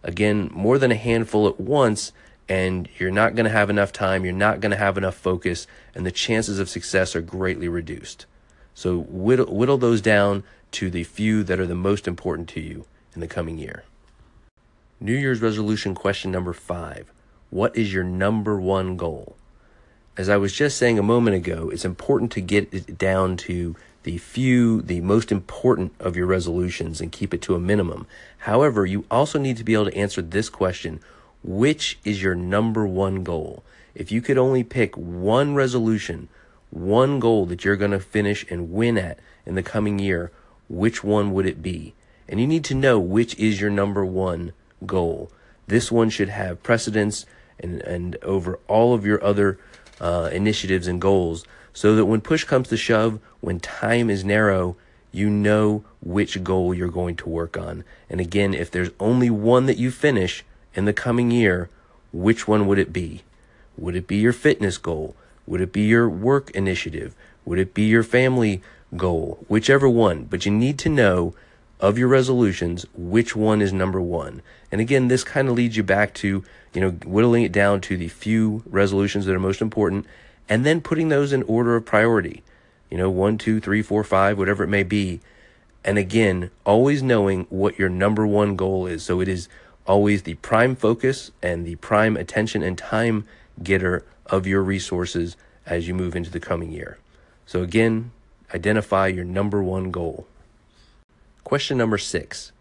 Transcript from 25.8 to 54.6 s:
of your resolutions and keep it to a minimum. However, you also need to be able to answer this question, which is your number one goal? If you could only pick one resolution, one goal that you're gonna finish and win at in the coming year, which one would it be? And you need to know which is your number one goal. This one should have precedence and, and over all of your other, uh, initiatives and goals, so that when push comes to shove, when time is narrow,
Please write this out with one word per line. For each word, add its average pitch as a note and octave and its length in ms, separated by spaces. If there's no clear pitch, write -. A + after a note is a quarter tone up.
of F2+ 160
your F2+ 100
resolutions F2 760
and E2+ 100
keep - 220
it E2+ 100
to F#2 120
a F2 40
minimum. F2+ 480
However, A2+ 460
you F#2+ 260
also C#3+ 280
need C3+ 180
to A2+ 60
be A2+ 100
able G#2+ 160
to F#2 80
answer G2 240
this F#2+ 280
question, F2+ 500
which B2 640
is G#2 160
your F#2+ 140
number G#2 500
one F#2+ 380
goal? E2 400
If F#2+ 160
you A2+ 100
could C3+ 160
only C3 260
pick A#2 320
one G2+ 600
resolution, A2+ 720
one A#2 500
goal A2+ 280
that F2 180
you're G2+ 100
gonna G2+ 240
finish G2+ 500
and E2+ 220
win A2+ 260
at F2+ 200
in F#2 100
the F#2 80
coming G#2 360
year, F2 320
which G2+ 340
one G#2 300
would F#2+ 120
it F#2 160
be? D#2+ 340
And G#2 100
you B2 80
need D#3+ 180
to C3+ 100
know C3+ 240
which G2+ 380
is G#2 220
your G#2 100
number G2+ 360
one F2+ 480
goal. F2 460
This - 240
one A2+ 180
should G2 200
have F#2+ 340
precedence G#2 600
and, F2 240
and F2 400
over F#2 440
all A#2 280
of G2+ 100
your G#2 180
other, G2+ 360
uh, E2+ 340
initiatives F#2+ 540
and F2+ 120
goals, F2+ 460
so G#2+ 220
that A2 100
when A2 140
push D#3 240
comes B2+ 260
to A#2 60
shove, A2 440
when F2+ 200
time A#2 500
is F#2+ 160
narrow, G2 500